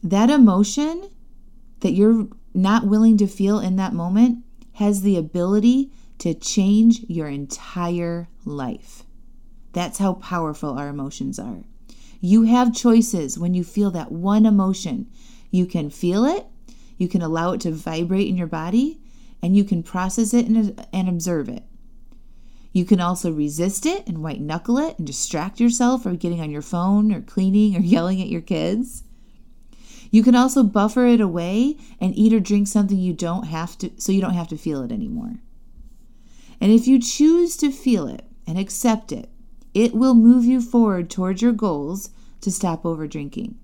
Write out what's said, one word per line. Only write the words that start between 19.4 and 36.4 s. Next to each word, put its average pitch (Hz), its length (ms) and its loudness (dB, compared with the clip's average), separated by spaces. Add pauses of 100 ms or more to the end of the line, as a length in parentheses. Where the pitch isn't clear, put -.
and 180 120 0
you 202 100 4
can 175 180 -2
process 190 500 -4
it 240 140 2
and, 220 460 -2
and 185 160 -2
observe 170 400 -4
it. - 160 -12 (1080)
You 180 120 0
can 180 160 4
also 175 300 -4
resist 156 560 -4
it 381 220 -4
and 160 140 -8
white 156 180 -8
knuckle 170 380 -4
it 311 200 -6
and 160 80 -6
distract 160 540 -8
yourself 240 460 0
or 180 80 -4
getting 170 260 -6
on 156 100 -6
your 147 120 -8
phone 202 500 0
or 180 80 -4
cleaning 196 560 0
or 170 40 0
<laughs> - 0 -
yelling 180 400 2
at 185 80 -6
your 170 120 -4
kids. 180 640 -4 (1040)
You 220 120 6
can 240 120 6
also 262 280 4
buffer 214 440 2
it 240 140 6
away 196 560 -2 (240)
and 185 160 -2
eat 214 160 4
or 226 80 4
drink 202 280 0
something 202 300 0
you 180 140 -2
don't 170 340 -6
have 165 320 -8
to, 185 200 -8
so - 120 -6
you 196 100 2
don't 180 140 -2
have 170 140 -4
to 156 80 -10
feel 147 260 -6
it 120 80 -8
anymore. - 500 -8 (1200)